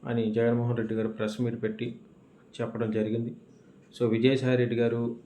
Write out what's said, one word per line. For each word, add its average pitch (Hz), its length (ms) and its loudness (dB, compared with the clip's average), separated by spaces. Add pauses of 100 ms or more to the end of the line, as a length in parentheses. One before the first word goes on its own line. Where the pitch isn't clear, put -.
అని 117 300 -2
జగన్మోహన్ 117 480 2
రెడ్డి 110 180 -2
గారు 110 140 -2
ప్రెస్ 107 280 -4
మీట్ 117 220 -2
పెట్టి 110 260 -4 (640)
చెప్పడం 113 360 -4
జరిగింది. 110 440 -2 (600)
So, 120 140 2
విజయసాయి 127 480 4
రెడ్డి 117 260 2
గారు 117 200 2 (240)